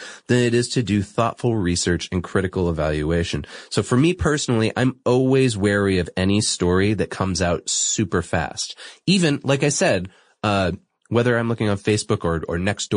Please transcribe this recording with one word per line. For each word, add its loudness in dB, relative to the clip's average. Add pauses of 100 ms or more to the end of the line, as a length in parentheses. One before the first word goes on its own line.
(280)
than 4
it 2
is 0
to -2
do 2
thoughtful -2
research 0
and -2
critical -2
evaluation. -2 (260)
So 0
for -2
me 4
personally, 0
I'm -2
always 2
wary 2
of -2
any 2
story 2
that -2
comes -2
out -2
super -2
fast. -6 (260)
Even, 2
like 0
I 2
said, 0 (360)
uh, 0 (380)
whether 2
I'm 0
looking 0
on 2
Facebook 0
or, -2
or -4
Nextdoor -2